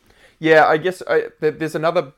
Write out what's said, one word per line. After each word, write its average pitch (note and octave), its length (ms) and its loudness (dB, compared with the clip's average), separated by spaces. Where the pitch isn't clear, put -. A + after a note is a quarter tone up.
Yeah, D#3 260 4
I D#3 120 2
guess F3+ 300 -6
I, D#3+ 180 0
th-, D3+ 200 -4
there's D#3 160 -8
another, D#3+ 420 -4